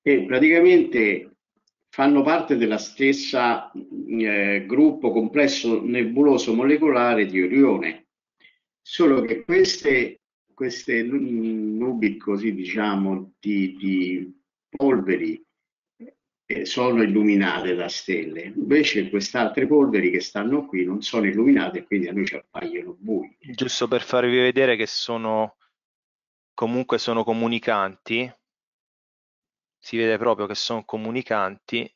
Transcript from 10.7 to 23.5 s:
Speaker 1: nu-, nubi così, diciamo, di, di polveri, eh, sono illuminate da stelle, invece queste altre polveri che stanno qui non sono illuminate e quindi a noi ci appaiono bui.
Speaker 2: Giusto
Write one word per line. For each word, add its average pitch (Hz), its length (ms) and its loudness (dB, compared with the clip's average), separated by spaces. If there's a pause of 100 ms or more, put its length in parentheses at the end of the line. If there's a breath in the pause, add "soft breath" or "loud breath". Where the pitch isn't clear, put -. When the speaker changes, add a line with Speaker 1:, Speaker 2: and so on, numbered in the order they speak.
Speaker 1:
nu-, 113 760 -4
nubi 113 400 -2
così, 104 360 -4
diciamo, 98 840 -4
di, 98 380 -2
di 92 640 -4 (260)
polveri, 95 760 0 (1040)
eh, - 200 -8
sono 123 360 0
illuminate 98 760 2
da 87 120 -6
stelle, 82 540 -6
invece 107 680 0
queste 101 280 -4
altre 123 300 0
polveri 120 440 4
che 139 80 -2
stanno 135 460 -4
qui 92 180 -4
non 98 180 -4
sono 107 260 -2
illuminate 107 500 2
e - 80 -8
quindi 90 240 -2
a - 20 -8
noi 98 140 -2
ci - 100 -8
appaiono - 640 -12
bui. 202 400 -8
Speaker 2:
Giusto 127 480 -6